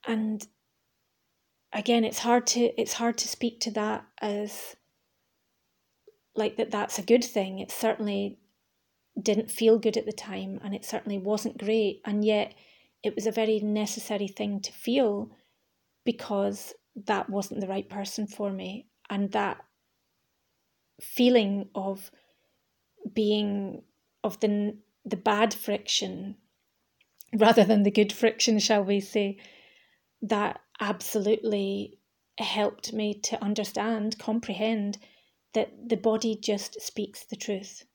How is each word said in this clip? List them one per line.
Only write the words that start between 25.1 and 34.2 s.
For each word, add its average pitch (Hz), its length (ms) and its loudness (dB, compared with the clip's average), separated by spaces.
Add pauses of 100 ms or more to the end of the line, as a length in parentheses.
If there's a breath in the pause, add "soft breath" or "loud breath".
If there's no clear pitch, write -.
bad 208 380 2
friction 196 840 -4 (1000)
rather 220 300 8
than 208 180 6
the 202 80 6
good 208 220 4
friction, 220 460 2
shall 208 260 4
we 202 160 2
say, 196 380 -2 (840 loud breath)
that 208 380 -2 (180)
absolutely 202 1200 -2 (400)
helped - 540 -2
me 208 220 -2
to - 280 -6
understand, 208 760 -2
comprehend 214 800 -2 (560 soft breath)